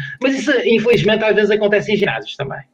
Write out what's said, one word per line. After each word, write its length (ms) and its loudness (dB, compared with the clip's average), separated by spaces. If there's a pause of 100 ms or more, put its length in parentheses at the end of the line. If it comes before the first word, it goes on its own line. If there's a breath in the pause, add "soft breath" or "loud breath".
(220 loud breath)
Mas 180 0
isso, 120 -2 (140)
infelizmente, 580 2
às 120 2
vezes 160 2
acontece 420 0
em 40 2
ginásios 380 -4
também. 260 -10 (120)